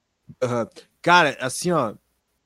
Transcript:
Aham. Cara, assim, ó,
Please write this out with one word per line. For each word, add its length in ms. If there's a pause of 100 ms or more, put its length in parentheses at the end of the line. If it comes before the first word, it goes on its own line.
(420)
Aham. 260 (320)
Cara, 400
assim, 300
ó, 240 (520)